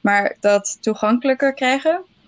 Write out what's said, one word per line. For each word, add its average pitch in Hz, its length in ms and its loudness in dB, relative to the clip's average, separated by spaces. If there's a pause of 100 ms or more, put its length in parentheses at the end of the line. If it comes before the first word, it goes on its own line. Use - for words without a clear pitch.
maar 202 400 0
dat 202 400 0
toegankelijker 254 720 0
krijgen? 277 480 -2 (260)